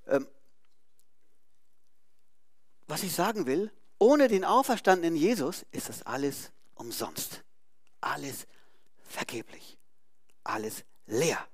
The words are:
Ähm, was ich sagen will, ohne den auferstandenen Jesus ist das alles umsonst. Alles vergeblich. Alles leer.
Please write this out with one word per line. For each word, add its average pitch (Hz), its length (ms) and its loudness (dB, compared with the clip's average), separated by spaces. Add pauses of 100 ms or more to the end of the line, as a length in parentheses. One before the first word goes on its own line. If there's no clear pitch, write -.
Ähm, 135 220 2 (2500)
was 151 160 -4
ich 165 100 -4
sagen 196 320 2
will, 175 260 0 (260)
ohne 269 300 8
den 190 160 4
auferstandenen 185 720 4
Jesus 170 540 2
ist - 180 -8
das - 140 -12
alles 135 480 -4 (240)
umsonst. - 720 -8 (560)
Alles 139 460 -6 (600)
vergeblich. - 720 -10 (640)
Alles 107 420 -6 (220)
leer. 139 320 2 (160)